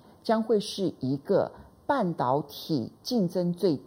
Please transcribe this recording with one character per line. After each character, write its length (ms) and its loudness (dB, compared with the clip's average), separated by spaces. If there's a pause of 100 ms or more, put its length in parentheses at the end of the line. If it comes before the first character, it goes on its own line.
(240)
将 180 2
会 160 2
是 440 -2
一 160 0
个 340 2 (340)
半 280 0
导 280 0
体 500 -4 (120)
竞 240 0
争 260 -2
最 220 2 (120)